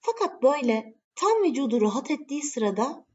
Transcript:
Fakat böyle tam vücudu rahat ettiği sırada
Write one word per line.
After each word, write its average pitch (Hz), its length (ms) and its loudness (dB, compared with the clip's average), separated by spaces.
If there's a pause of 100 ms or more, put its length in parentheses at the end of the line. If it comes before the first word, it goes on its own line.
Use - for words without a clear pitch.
Fakat 440 420 -4
böyle 240 560 2 (160)
tam 440 280 2
vücudu 254 380 2
rahat 214 300 0
ettiği 294 320 -6
sırada 226 720 -2